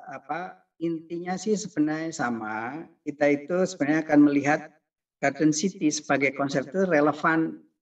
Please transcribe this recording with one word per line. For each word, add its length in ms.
apa, 560
intinya 560
sih 160
sebenarnya 640
sama. 720
Kita 240
itu 400
sebenarnya 400
akan 160
melihat 360
garden 320
city 400
sebagai 400
konsep 380
itu 180
relevan 720